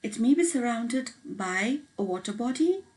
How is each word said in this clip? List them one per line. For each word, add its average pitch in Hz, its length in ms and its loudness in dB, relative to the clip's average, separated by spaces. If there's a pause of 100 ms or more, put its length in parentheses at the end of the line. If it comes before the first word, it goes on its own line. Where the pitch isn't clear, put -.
it 214 160 -6
may 247 160 6
be 339 80 4
surrounded 240 680 0 (120)
by 190 540 -2 (180)
a 196 60 -4
water 185 300 -4
body 262 500 0 (140)